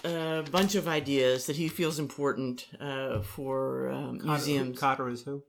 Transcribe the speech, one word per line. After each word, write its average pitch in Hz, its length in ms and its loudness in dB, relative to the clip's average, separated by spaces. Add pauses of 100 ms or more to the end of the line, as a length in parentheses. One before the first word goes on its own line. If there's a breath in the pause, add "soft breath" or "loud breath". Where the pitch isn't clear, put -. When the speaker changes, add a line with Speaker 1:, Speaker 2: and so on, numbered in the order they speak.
Speaker 1:
a 160 480 -2
bunch 196 240 4
of 170 120 2
ideas 135 580 4
that 147 120 -2
he 165 100 0
feels 160 320 0
important, 135 680 -2 (120)
uh, 135 420 -2
for, 131 720 -2
um, 131 280 -4
Speaker 2:
Cotter, - 120 -4
Speaker 1:
museums. 135 480 0
Speaker 2:
Cotter 135 300 2
is 120 140 -8
who? 143 260 -8